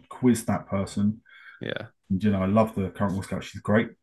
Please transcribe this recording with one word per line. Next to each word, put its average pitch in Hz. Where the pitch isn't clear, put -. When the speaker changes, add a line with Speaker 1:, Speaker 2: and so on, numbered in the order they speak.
Speaker 1:
quiz 120
that 98
person. 101
Speaker 2:
Yeah. -
Speaker 1:
And, 95
you 107
know, 92
I 92
love 110
the 95
current 95
War 95
Scout. -
She's -
great. 110